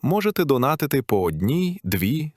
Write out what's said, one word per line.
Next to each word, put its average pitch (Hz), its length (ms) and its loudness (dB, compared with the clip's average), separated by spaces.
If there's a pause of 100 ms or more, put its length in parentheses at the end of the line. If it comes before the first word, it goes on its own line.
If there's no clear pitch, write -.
можете 196 440 0
донатити 139 560 2
по 104 200 0
одній, 120 600 -2
дві, 107 540 -2